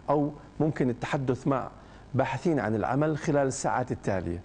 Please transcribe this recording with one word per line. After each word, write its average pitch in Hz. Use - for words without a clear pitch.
أو 147
ممكن 143
التحدث 127
مع 131
باحثين 131
عن 107
العمل 143
خلال 143
الساعات 127
التالية. 90